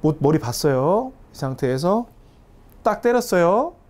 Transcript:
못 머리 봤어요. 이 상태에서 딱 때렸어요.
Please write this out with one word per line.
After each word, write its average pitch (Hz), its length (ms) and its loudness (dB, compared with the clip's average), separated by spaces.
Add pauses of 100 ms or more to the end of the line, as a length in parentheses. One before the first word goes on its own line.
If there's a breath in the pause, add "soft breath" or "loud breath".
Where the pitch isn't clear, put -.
못 151 180 0
머리 151 200 2
봤어요. 151 720 -2 (220)
이 - 20 -20
상태에서 139 720 -2 (760)
딱 208 180 -2
때렸어요. 240 720 2 (160)